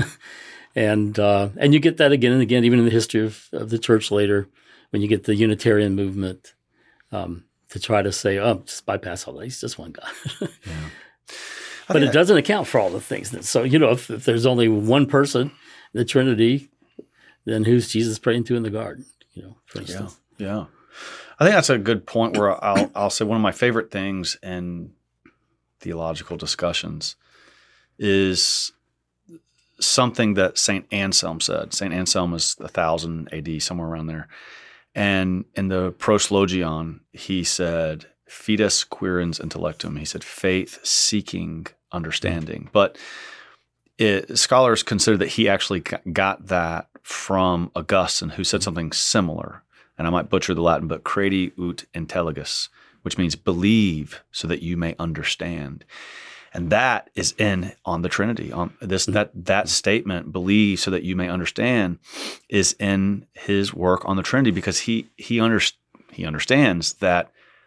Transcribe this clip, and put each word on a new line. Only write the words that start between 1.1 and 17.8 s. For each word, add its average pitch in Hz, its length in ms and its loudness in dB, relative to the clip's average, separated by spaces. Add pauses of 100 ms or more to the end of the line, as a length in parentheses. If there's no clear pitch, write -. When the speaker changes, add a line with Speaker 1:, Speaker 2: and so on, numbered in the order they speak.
Speaker 1:
uh, 101 380 4
and 143 160 6
you 151 80 8
get 160 160 2
that 143 160 6
again 123 200 4
and 131 100 6
again, 120 240 4
even 123 120 6
in 117 60 6
the 117 60 4
history 110 340 2
of, - 300 -8
of 110 160 -8
the 113 80 0
church 110 320 2
later, 101 360 2 (440)
when 107 100 -2
you 104 80 0
get 104 160 2
the 107 100 2
Unitarian 104 600 2
movement, 95 580 -6 (580)
um, 87 340 -8 (260)
to 98 100 -10
try 104 220 2
to 95 100 -2
say, 98 260 0
"Oh, 107 180 2 (100)
just - 180 -14
bypass 92 420 -6
all - 120 -14
that. 82 60 -12
He's 127 140 -12
just - 200 -10
one - 140 -16
God." - 180 -14 (280)
<laughs> - 120 -6 (160)
Speaker 2:
Yeah. 82 60 -10 (1160)
I 190 40 -2
Speaker 1:
But - 20 -
Speaker 2:
think 147 80 6
Speaker 1:
it 139 60 6
Speaker 2:
that 117 40 -2
Speaker 1:
doesn't 180 240 6
account 196 300 2
for 131 120 2
all 98 120 2
the 98 100 -6
things. 110 300 -8
That, - 160 -10
so, 120 160 2
you 131 160 4
know, 123 140 6
if, 131 180 -2
if 117 160 -8
there's 117 180 4
only 120 240 4
one 110 380 4
person, 139 440 2 (440)
the 120 100 0
Trinity, 131 640 2 (760)
then 110 180 0
who's 117 240 4